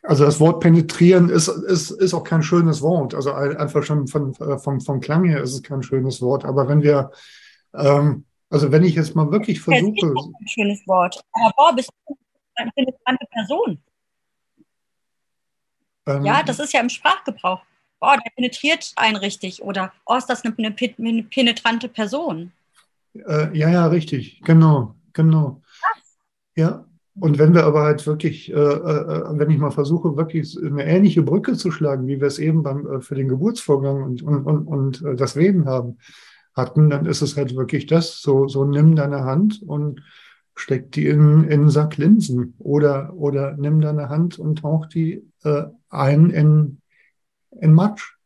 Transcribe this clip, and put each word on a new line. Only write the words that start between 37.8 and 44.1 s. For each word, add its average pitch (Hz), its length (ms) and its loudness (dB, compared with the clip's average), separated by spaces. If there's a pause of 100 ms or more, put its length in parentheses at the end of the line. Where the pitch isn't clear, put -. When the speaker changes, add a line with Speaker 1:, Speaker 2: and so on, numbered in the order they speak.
Speaker 1:
das, 165 360 0
so, 139 260 2
so 139 160 -2
nimm 147 320 4
deine 143 280 -2
Hand 180 380 0
und 147 400 -8 (520)
steck - 380 -6
die 151 140 -2
in, 151 380 6
in 151 80 0
einen 147 180 4
Sack 151 280 0
Linsen 139 600 2
oder, 143 560 0
oder 143 440 -4
nimm 151 220 0
deine 151 280 -2
Hand 165 300 -2